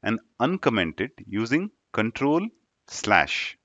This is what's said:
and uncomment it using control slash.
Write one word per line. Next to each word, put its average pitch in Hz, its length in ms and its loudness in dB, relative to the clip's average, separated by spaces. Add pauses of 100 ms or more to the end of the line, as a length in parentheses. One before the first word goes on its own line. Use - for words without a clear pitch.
and 110 200 -4 (180)
uncomment 113 600 2
it 120 100 -4 (160)
using 117 440 -2 (200)
control 147 560 0 (400)
slash. - 760 0